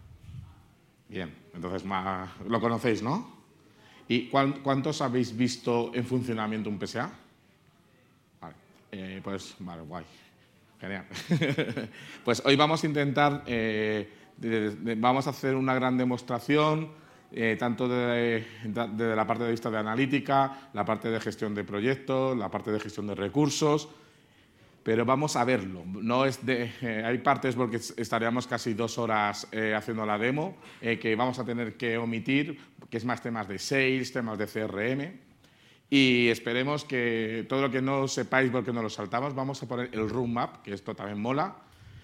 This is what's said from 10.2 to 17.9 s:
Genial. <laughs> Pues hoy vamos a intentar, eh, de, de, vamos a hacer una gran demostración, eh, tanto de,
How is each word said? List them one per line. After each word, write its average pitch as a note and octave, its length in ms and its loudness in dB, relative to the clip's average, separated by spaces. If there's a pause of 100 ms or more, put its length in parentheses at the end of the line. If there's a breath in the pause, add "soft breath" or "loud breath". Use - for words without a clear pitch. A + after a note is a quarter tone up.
Genial. F#2+ 260 -8 (220)
<laughs> C#3 600 -2 (360 loud breath)
Pues A#2+ 220 2
hoy C#3 80 8
vamos D3+ 300 4
a - 20 2
intentar, C#3+ 640 2
eh, G#2+ 600 0 (280 loud breath)
de, G#2+ 400 0
de, A#2 180 -2
vamos B2+ 320 4
a D#3 40 0
hacer C3+ 260 0
una C3 180 2
gran B2+ 240 2
demostración, D3 880 2 (440 loud breath)
eh, A2+ 260 2
tanto A#2+ 300 0
de, A#2+ 580 2 (160 loud breath)